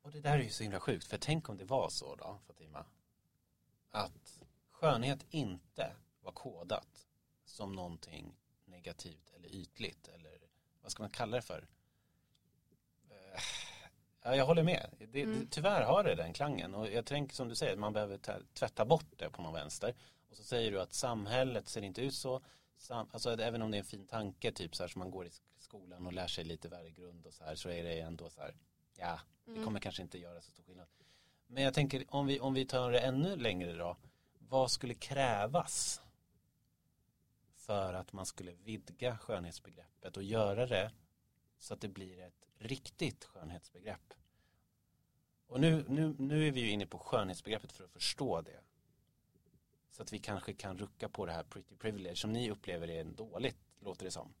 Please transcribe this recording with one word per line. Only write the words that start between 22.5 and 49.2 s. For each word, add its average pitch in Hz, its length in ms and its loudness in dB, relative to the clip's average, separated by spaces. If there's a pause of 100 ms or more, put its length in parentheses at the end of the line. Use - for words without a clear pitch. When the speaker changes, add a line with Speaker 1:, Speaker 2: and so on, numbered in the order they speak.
Speaker 1:
Sam-, 117 340 -6
alltså, 113 300 0
även 117 200 2
om 110 100 0
det 104 60 2
är - 20 2
en 98 60 -4
fin 98 220 -12
tanke, 107 440 -2
typ 87 240 -8
så 90 80 -2
här, 87 40 -2
som 95 120 -8
man 92 120 -6
går 92 140 -8
i 85 40 -14
sk-, - 120 -20 (180)
skolan 90 480 -10
och 90 60 -4
lär 90 140 -2
sig - 160 -2
lite 82 260 -6
värdegrund 85 560 -14
och 78 80 -18
så 82 100 -20
här, 78 120 -6
så 90 140 -6
är 85 140 -2
det 82 160 -2
ändå 82 300 -8
så - 120 -16
här, - 140 -10 (420)
ja, - 220 -2 (260)
det 233 60 -16
Speaker 2:
Mm. 220 140 -6
Speaker 1:
kommer 214 140 -2
kanske - 220 -4
inte - 180 -10
göra 87 220 -14
så - 100 -20
stor - 120 -20
skillnad. 90 240 -20 (600)
Men 131 160 0
jag 131 100 6
tänker, 139 360 4
om 139 180 2
vi, 135 120 2
om 135 140 2
vi 131 120 2
tar 127 260 2
det 123 80 8
ännu 135 360 4
längre 92 380 0
då, 87 240 -4 (420)
vad 131 320 4
skulle 120 220 0
krävas 127 1080 2 (1600)
för 98 280 0
att 90 200 -6
man 95 120 -6
skulle 90 280 -8
vidga 107 640 -4
skönhetsbegreppet - 1000 -8
och 98 60 -4
göra 107 420 4
det 110 260 2 (640)
så - 160 -12
att - 80 -10
det 107 60 -4
blir 92 320 -10
ett - 280 -18 (100)
riktigt 123 680 -4
skönhetsbegrepp. 87 880 -12 (1300)
Och 127 120 0
nu, 160 280 8
nu, 151 300 4
nu 151 300 4
är 143 40 6
vi 127 100 2
ju 113 80 4
inne 101 160 2
på 87 140 -10
skönhetsbegreppet 104 720 0
för - 120 -18
att - 80 -20
förstå 98 500 0
det. - 180 -14 (1300)